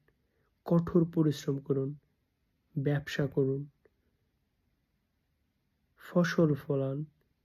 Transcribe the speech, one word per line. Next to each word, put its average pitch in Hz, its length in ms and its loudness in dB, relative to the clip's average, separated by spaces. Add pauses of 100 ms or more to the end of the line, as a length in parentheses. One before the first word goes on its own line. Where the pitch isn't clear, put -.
(640)
কঠোর 170 500 2
পরিশ্রম 147 440 0
করুন, 135 360 -2 (840)
ব্যবসা 143 480 -2
করুন, 139 400 -2 (2250)
ফসল 170 560 2
ফলান, 135 500 -4 (400)